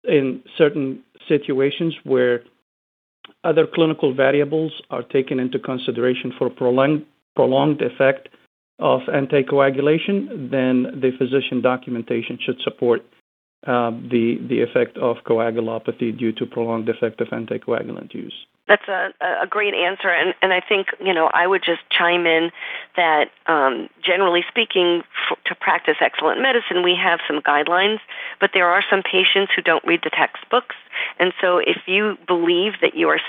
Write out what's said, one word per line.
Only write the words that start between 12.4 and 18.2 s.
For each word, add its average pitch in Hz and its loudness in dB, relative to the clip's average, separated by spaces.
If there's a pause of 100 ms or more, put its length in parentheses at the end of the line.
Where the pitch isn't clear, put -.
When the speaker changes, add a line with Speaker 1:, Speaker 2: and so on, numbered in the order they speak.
Speaker 1:
should - -6
support, 113 0 (640)
uh, 120 0
the, 120 -2 (100)
the 120 0
effect 120 -2
of 120 0
coagulopathy 113 -2
due 113 -2
to 113 -6
prolonged 113 -4
effect 113 -4
of 117 -4
anticoagulant 117 -6
use. - -14 (220)